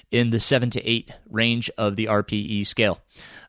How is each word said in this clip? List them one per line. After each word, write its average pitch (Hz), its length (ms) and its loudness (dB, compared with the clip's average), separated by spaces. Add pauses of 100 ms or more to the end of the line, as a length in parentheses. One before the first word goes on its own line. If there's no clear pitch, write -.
(120)
in 117 180 2
the 113 100 2
seven 123 320 2
to - 160 -4
eight 117 220 -2 (220)
range 117 440 0
of 104 200 -2
the 107 140 -2
R 104 120 2
P 107 160 -2
E 104 280 -2
scale. 101 360 0 (480)